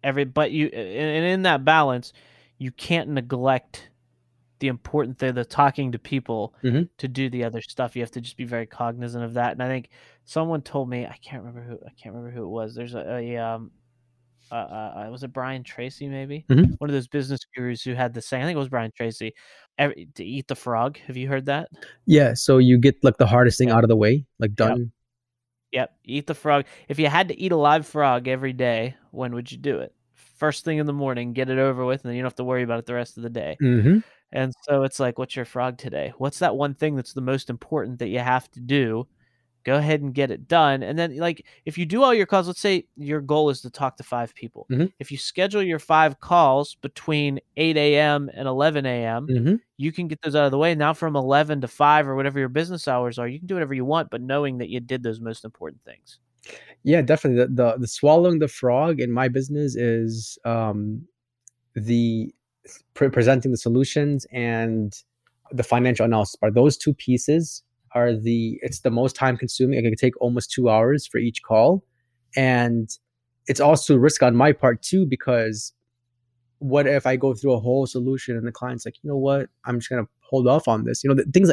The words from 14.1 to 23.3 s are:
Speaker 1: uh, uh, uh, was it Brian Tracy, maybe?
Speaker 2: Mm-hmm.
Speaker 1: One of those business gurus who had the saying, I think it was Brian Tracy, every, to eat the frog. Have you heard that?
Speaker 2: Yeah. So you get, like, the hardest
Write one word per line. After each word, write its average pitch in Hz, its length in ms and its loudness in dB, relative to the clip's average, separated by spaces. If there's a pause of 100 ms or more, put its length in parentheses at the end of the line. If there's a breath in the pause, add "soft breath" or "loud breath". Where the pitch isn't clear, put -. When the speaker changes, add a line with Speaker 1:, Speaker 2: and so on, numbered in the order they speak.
Speaker 1:
uh, 117 60 -12
uh, 107 520 -12
uh, 113 40 -16
was 123 120 -16
it 127 100 -14
Brian 131 280 -8
Tracy, 131 460 -14
maybe? 139 420 -12
Speaker 2:
Mm-hmm. 143 280 6
Speaker 1:
One 147 120 -6
of 143 40 -2
those 131 160 -4
business 139 320 -4 (120)
gurus 123 300 -8
who 127 120 -6
had 123 180 -2
the 120 80 -10
saying, 131 220 -6
I - 20 -4
think 175 100 -4
it 147 40 -2
was 135 100 -4
Brian 117 260 -4
Tracy, 113 380 -8 (440 soft breath)
every, 143 380 -2
to - 80 -12
eat 127 240 -10
the 135 80 -6
frog. 123 440 -4
Have 127 180 -14
you 127 100 -8
heard 135 200 -4
that? 143 200 -4 (380 loud breath)
Speaker 2:
Yeah. 143 280 6
So 131 240 4
you 127 220 8
get, 131 240 6
like, 123 140 4
the 120 100 4
hardest 120 300 4